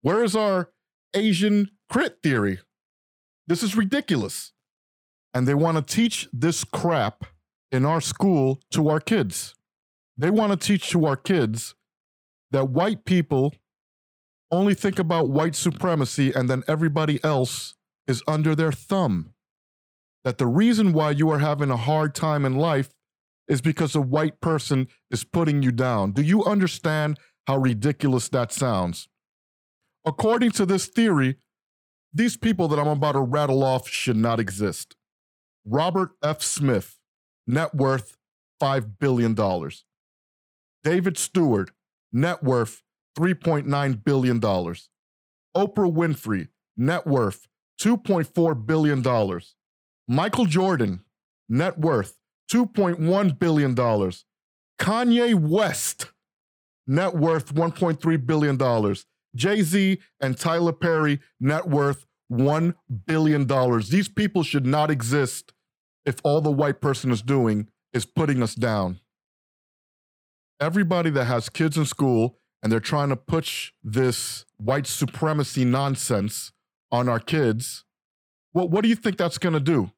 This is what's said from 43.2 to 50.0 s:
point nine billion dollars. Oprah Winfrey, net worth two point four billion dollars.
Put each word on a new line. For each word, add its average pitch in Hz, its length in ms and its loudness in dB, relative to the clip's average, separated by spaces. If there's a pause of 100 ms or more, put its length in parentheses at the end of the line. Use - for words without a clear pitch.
point 151 320 -2
nine 139 260 0
billion 127 480 0
dollars. 90 480 -2 (640)
Oprah 196 380 0
Winfrey, 123 560 -2 (280)
net 135 300 -2
worth 123 400 0 (320)
two 233 180 2
point 180 380 -2
four 165 200 2
billion 143 480 0
dollars. 107 520 -2 (520)